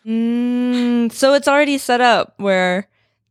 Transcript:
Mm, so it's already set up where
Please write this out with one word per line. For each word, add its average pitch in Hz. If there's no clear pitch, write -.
Mm, 240
so 269
it's 277
already 285
set 247
up 240
where 185